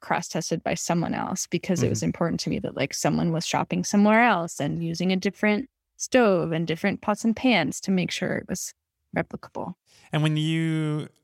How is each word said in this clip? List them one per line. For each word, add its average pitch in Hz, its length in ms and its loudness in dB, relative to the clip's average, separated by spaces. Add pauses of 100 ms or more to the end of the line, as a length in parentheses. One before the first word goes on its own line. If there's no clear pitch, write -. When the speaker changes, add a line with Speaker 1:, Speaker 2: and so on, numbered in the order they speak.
Speaker 1:
cross-tested 165 600 -4
by - 120 -2
someone 170 400 -2
else - 320 -4
because 175 360 -2
it - 80 2
was 110 120 -2
Speaker 2:
Mm-hmm. 165 60 0
Speaker 1:
important 165 320 -2
to - 100 -4
me - 100 -2
that, - 160 -8
like, - 180 -2
someone 156 380 0
was 165 140 -2
shopping 170 380 -2
somewhere 208 380 6
else 180 380 0
and 160 240 -2
using 165 280 -2
a 185 40 2
different 208 520 0 (280)
stove 185 560 4
and 160 140 -2
different 165 360 -2
pots - 220 -2
and 226 120 2
pans 170 460 2
to - 80 -4
make 180 200 2
sure - 260 -4
it - 120 -6
was - 260 -8 (420)
replicable. - 580 -6 (380)
Speaker 2:
And 151 100 2
when 156 140 2
you 156 720 0 (160)